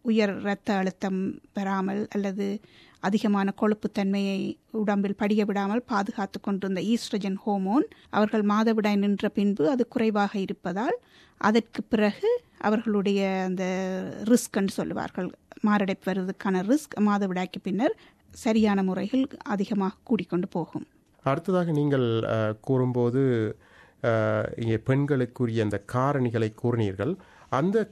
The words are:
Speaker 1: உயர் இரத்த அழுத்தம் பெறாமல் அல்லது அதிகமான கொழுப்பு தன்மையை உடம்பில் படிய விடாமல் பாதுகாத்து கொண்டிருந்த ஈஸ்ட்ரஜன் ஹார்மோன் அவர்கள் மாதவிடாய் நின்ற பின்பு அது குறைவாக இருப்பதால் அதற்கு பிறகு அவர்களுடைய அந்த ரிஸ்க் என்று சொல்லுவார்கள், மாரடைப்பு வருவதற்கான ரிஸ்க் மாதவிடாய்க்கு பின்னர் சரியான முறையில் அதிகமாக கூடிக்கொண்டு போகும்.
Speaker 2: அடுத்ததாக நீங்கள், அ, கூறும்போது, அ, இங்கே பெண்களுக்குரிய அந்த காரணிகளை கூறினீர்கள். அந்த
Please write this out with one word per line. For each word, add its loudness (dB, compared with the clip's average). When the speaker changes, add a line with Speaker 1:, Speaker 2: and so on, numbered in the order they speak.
Speaker 1:
உயர் 2
இரத்த -2
அழுத்தம் -2
பெறாமல் -2
அல்லது -4
அதிகமான 2
கொழுப்பு 0
தன்மையை -2
உடம்பில் 0
படிய 2
விடாமல் -2
பாதுகாத்து -4
கொண்டிருந்த -4
ஈஸ்ட்ரஜன் -2
ஹார்மோன் 0
அவர்கள் 0
மாதவிடாய் 2
நின்ற 2
பின்பு 2
அது 0
குறைவாக 0
இருப்பதால் -4
அதற்கு 0
பிறகு 2
அவர்களுடைய 0
அந்த -4
ரிஸ்க் 2
என்று 0
சொல்லுவார்கள், -6
மாரடைப்பு 0
வருவதற்கான -2
ரிஸ்க் 0
மாதவிடாய்க்கு 0
பின்னர் 0
சரியான 2
முறையில் 0
அதிகமாக -2
கூடிக்கொண்டு -2
போகும். -6
Speaker 2:
அடுத்ததாக 0
நீங்கள், 2
அ, 0
கூறும்போது, 2
அ, 2
இங்கே 0
பெண்களுக்குரிய 0
அந்த -2
காரணிகளை 0
கூறினீர்கள். 0
அந்த 0